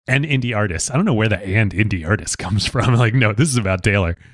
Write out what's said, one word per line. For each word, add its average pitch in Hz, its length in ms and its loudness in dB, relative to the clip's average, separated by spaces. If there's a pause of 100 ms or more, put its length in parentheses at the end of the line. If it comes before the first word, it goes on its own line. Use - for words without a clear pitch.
"And 139 160 0
indie 123 320 0
artists." 95 340 -2
I 147 60 -4
don't 185 80 2
know 175 100 2
where 110 140 2
the 104 120 0
"and 98 320 0
indie 92 340 -2
artists" 95 300 -2
comes 95 300 -2
from. 123 280 0
<laughs> 120 80 4
Like, 113 120 2
no, 113 180 2
this 139 160 0
is 127 80 0
about 92 280 0
Taylor. 98 320 0 (180)